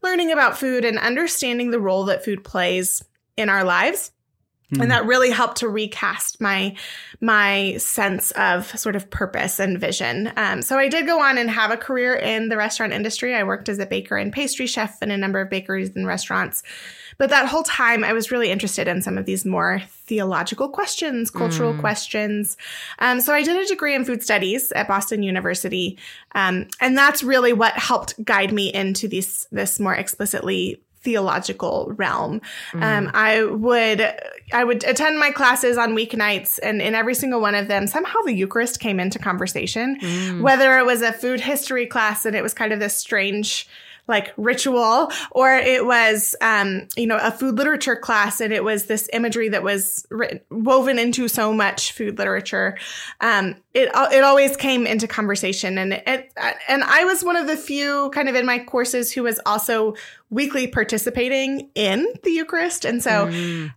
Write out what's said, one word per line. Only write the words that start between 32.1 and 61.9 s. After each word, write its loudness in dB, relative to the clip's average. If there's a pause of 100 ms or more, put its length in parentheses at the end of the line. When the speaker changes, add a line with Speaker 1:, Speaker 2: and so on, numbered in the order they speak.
Speaker 3:
Mm. -2
Speaker 1:
Um, 2
I 4
would, 2 (520)
I 4
would 2
attend 2
my 4
classes 2
on 2
weeknights, 0
and -2
in 0
every 0
single 0
one 2
of 0
them, 0
somehow -2
the 0
Eucharist -2
came -2
into -2
conversation, -4
Speaker 3:
Mm. -4
Speaker 1:
whether 6
it 4
was 2
a 2
food -2
history -2
class -2
and 0
it -2
was -4
kind -2
of -4
this -2
strange, -2 (400)
like, 0
ritual, 2 (200)
or 6
it 4
was, 4
um, 2 (100)
you 0
know, 2
a 2
food -2
literature 2
class 0
and 0
it 0
was 0
this -2
imagery 0
that 0
was -2
written, -4 (100)
woven 4
into 0
so 0
much 0
food -6
literature. -2 (460)
Um, 2 (200)
it, 4 (220)
it 8
always 6
came 0
into 0
conversation, -2
and 0
it, -4 (360)
and 2
I 6
was 2
one 0
of 0
the 0
few -2
kind -2
of 0
in 2
my 2
courses -2
who -2
was 0
also 0 (380)
weekly 0
participating -2
in 0 (180)